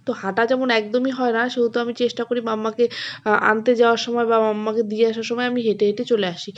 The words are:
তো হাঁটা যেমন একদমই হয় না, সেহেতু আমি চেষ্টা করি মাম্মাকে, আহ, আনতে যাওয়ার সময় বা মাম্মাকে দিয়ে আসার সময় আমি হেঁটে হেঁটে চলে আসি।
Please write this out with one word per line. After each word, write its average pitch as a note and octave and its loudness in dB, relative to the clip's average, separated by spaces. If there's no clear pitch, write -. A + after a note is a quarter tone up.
তো - -6
হাঁটা F#3+ -2
যেমন B3+ 0
একদমই A3+ 0
হয় B3+ -2
না, A3+ 0
সেহেতু A#3+ 0
আমি A#3+ -4
চেষ্টা A#3+ -2
করি A#3+ -2
মাম্মাকে, A3 -2
আহ, G#3 4
আনতে A3 2
যাওয়ার A#3 6
সময় A#3+ -2
বা A3+ 2
মাম্মাকে G#3+ 0
দিয়ে G#3+ 0
আসার A3+ -2
সময় A#3+ -2
আমি B3 -2
হেঁটে G#3+ 0
হেঁটে G#3 0
চলে G#3+ 0
আসি। F3 -8